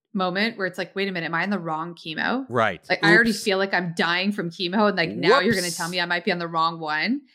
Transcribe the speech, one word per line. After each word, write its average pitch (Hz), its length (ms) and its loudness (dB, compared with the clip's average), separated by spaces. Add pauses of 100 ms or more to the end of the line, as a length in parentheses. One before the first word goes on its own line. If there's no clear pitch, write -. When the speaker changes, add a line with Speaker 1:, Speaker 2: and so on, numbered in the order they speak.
(120)
Speaker 1:
moment 196 460 -2
where 190 80 -2
it's 180 120 -6
like, 185 180 -8
"Wait 196 120 0
a 196 40 -4
minute, 170 140 -4
am 165 80 -4
I 165 100 0
in 196 60 -2
the 202 80 0
wrong 165 360 -6
chemo?" 165 540 -4
Speaker 2:
Right. 110 400 0
Speaker 1:
Like, - 160 0
I 202 80 6
already 226 180 6
Speaker 2:
Oops. 208 140 -4
Speaker 1:
feel 190 140 2
like 196 160 0
I'm 180 200 -2
dying 180 380 0
from 180 180 -4
chemo. 190 380 0
And, 190 80 0
like, 170 140 0
now 202 300 4
you're 190 120 2
gonna 185 140 0
Speaker 2:
Whoops. 170 100 -4
Speaker 1:
tell 165 140 -2
me 185 100 -2
I 175 60 0
might 175 180 -2
be 196 80 2
on 175 60 0
the 170 100 -4
wrong 165 320 0
one. 160 400 0 (140)